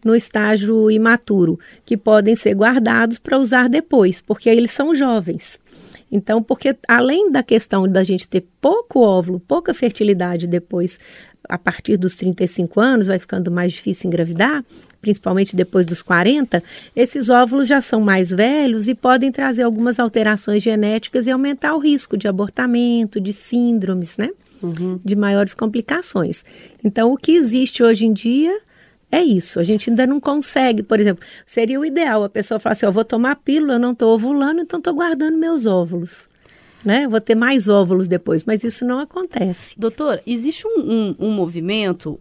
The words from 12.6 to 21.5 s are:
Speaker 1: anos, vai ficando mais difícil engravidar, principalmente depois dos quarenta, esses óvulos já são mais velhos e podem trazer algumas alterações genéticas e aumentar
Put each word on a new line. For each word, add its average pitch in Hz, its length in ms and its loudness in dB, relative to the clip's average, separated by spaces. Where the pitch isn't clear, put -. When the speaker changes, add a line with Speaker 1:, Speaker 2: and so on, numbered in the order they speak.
Speaker 1:
anos, 233 280 2
vai 190 100 0
ficando 180 320 -6
mais 175 220 -2
difícil - 360 -6
engravidar, 175 560 -2
principalmente 196 560 -2
depois 180 280 0
dos 170 180 -8
quarenta, 185 600 0
esses 254 340 0
óvulos 247 380 4
já 277 140 2
são 226 200 0
mais 190 300 2
velhos 220 580 0
e 254 60 0
podem 254 380 2
trazer 254 300 -2
algumas 233 360 0
alterações 214 640 0
genéticas 220 640 0
e 262 40 0
aumentar 277 440 -2